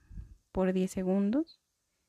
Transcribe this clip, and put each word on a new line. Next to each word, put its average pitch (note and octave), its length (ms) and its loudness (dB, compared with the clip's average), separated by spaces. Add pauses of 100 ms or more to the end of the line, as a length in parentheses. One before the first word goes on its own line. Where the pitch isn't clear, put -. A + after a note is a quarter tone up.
(520)
por F#3 200 2
diez F#3 180 0
segundos G3+ 720 0 (480)